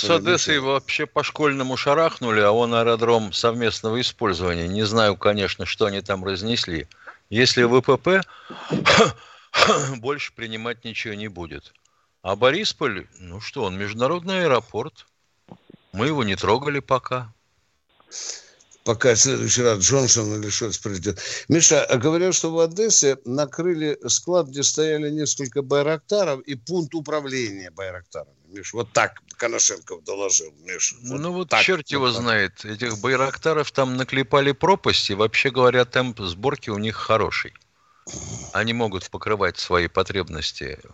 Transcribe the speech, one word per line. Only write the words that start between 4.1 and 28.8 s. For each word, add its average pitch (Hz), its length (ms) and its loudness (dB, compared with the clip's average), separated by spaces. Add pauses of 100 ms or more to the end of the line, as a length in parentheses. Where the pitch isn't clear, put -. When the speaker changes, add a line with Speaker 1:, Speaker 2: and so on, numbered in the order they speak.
Speaker 2:
Не 101 140 -2
знаю, 107 340 2
конечно, 101 500 0
что - 180 -2
они 101 160 -2
там 98 240 -4
разнесли. 95 640 -4 (420)
Если 123 340 4
В 120 180 6
П 131 160 4
П, 185 240 2 (500)
<coughs> - 1300 2
больше 135 360 -6
принимать 113 520 -8
ничего 110 300 -8
не 104 120 -8
будет. 85 460 -14 (480)
А 95 160 -2
Борисполь, 123 680 0 (120)
ну 90 220 -14
что, 127 220 -8
он 92 140 -4
международный 160 680 -4
аэропорт. 123 600 -2 (840)
Мы 107 160 -2
его 147 160 0
не 98 120 0
трогали 139 440 0
пока. 127 540 -4 (1500)
Speaker 1:
Пока 117 300 4
в - 20 2
следующий 120 460 2
раз 110 160 4
Джонсон 107 640 2
или 104 80 -6
Шольц 101 280 -4
придет. 98 400 -6 (320)
Миша, 156 340 6
а 139 140 2
говорят, 165 360 2
что 165 180 -2
в 165 80 0
Одессе 165 680 2
накрыли 151 720 -2 (100)
склад, 175 400 0
где 135 160 -4
стояли 151 460 0
несколько 143 520 -4
байрактаров 147 800 0
и 143 140 -10
пункт 160 400 -4
управления 131 760 -6
байрактарами. 85 640 -12 (140)
Миш, 95 260 -14
вот 117 200 -6